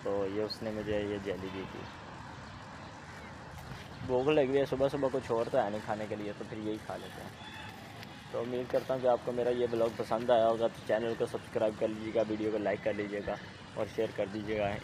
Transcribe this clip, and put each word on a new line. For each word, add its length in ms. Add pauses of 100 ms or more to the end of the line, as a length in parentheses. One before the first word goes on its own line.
तो 220
ये 180
उसने 280
मुझे 300
ये 180
jelly 300
दी 140
थी। 180 (2250)
भूख 200
लग 200
रही 100
है, 80
सुबह 220
सुबह 200
कुछ 220
और 180
तो 100
है 120
नहीं 120
खाने 240
के 100
लिए, 160
तो 120
फिर 140
यही 200
खा 180
लेते 260
हैं। 80 (1000)
तो 80
उम्मीद 280
करता 260
हूँ 80
कि 60
आपको 240
मेरा 200
ये 140
vlog 300
पसंद 340
आया 160
होगा, 220
तो 200
channel 260
को 120
subscribe 520
कर 100
लीजिएगा, 360
video 280
को 60
लाइक 240
कर 120
लीजिएगा 420 (420)
और 100
share 280
कर 120
दीजिएगा। 400 (160)